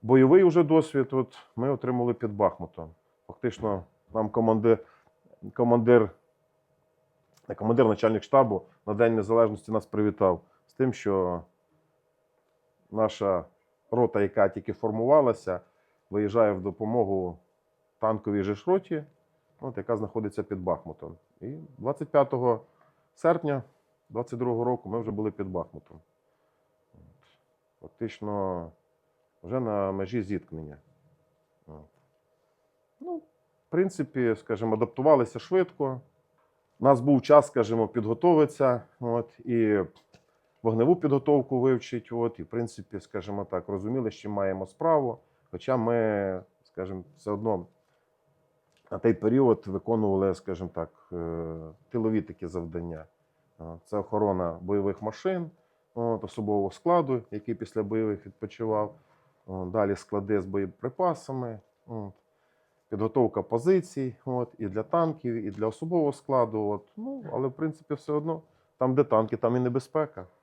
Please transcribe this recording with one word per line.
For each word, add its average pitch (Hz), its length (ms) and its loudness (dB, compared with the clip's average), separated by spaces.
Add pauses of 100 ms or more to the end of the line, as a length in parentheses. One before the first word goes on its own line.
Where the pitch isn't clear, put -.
бойовий 131 420 8
уже 175 200 6
досвід, 151 480 2
от, 131 260 -4 (180)
ми 123 140 -2
отримали 123 440 -2
під 113 200 -6
Бахмутом. 87 560 -2 (380)
Фактично 104 560 -4 (300)
нам 110 160 -2
команди-, 113 480 4 (760)
командир, 120 560 6 (1400)
не 98 80 -8
командир, 117 300 4
начальник 107 380 2
штабу 120 380 2 (240)
на 107 80 -4
День 117 220 4
Незалежності 110 560 2
нас 110 140 -2
привітав 101 560 2 (260)
з - 60 -20
тим, 131 200 0
що 90 480 -2 (1500)
наша 98 540 0 (460)
рота, 113 300 2
яка 98 280 4
тільки 98 240 -8
формувалася, 113 840 2 (500)
виїжджає 104 440 2
в 95 80 -4
допомогу 98 760 -4 (640)
танковій 104 440 0
же 101 120 -2
ж 101 120 -18
роті, 180 360 -2 (560)
от, 127 180 -10
яка 107 200 -2
знаходиться 104 460 -4
під 98 160 -8
Бахмутом. 85 560 -6 (260)
І 98 60 -12 (300)
двадцять 143 320 -6
п'ятого 127 520 2 (540)
серпня 160 480 0 (460)
двадцять 120 300 -6
другого 120 240 -2
року 120 260 -4
ми 113 100 -4
вже 110 120 -6
були 104 200 -4
під 101 160 -8
Бахмутом. 80 520 -10 (960)
От. - 340 -20 (540)
Фактично 95 880 -6 (760)
вже 113 140 -4
на 104 320 -2
межі 98 300 -4
зіткнення. 80 560 -8 (880)
От. 78 80 -20 (1200)
Ну, 349 180 -10
в 311 40 -12 (480)
принципі, 135 680 0
скажімо, 110 360 -2
адаптувалися 123 640 2
швидко. 151 640 -2 (760)
У - 40 -6
нас 131 180 6
був 135 200 4
час, 147 260 8
скажімо, 113 400 0
підготовитися, 127 920 2 (180)
от, 117 400 -4
і 110 400 2 (840)
вогневу 117 320 4
підготовку 139 640 2
вивчити, 123 560 -2
от, 117 240 -2
і, 113 40 -10
в - 20 -12
принципі, 113 540 -8
скажімо 101 460 -10
так, 92 240 -6
розуміли, 107 420 -4
з - 20 -16
чим - 180 -12
маємо 95 340 -2
справу. 147 520 0 (340)
Хоча 131 260 -2
ми, 107 640 0 (220)
скажімо, 92 400 -10 (140)
все - 140 -8
одно 101 340 -4 (1300)
на 98 60 -8
той 113 160 2
період 117 540 2
виконували, 98 680 0
скажімо 87 380 -10
так, 82 160 -8 (240)
е, 82 420 -8 (340)
тилові 110 320 -2
такі - 260 -12
завдання. 85 580 -10 (560)
Е, - 20 -16 (220)
це - 120 -6
охорона 92 640 -2
бойових 98 400 -2
машин, 170 480 -6 (460)
от, 117 280 -2
особового 101 480 -4
складу, 151 500 0 (100)
який 104 240 -8
після 110 280 -6
бойових 104 420 -2
відпочивав. 107 720 -6 (520)
О, 92 180 -8
далі 98 300 0
склади 101 460 -2
з 87 40 -6
боєприпасами, 120 1120 -6 (280)
от, 104 260 -10 (760)
підготовка 110 520 0
позицій, 135 720 -2 (100)
от, 123 320 -4
і 110 100 -6
для 101 160 -4
танків, 160 520 -2
і 104 160 -6
для 104 160 -4
особового 160 460 -2
складу. 113 540 -2
От. 104 140 -4 (160)
Ну, 254 260 -10 (100)
але, 127 140 -2
в 131 40 -4
принципі, 156 420 -8
все 147 200 -8
одно, 160 280 -4 (360)
там, 127 180 0
де 139 80 4
танки, 110 340 2
там 117 180 0
і 127 40 2
небезпека. 127 680 -4 (180)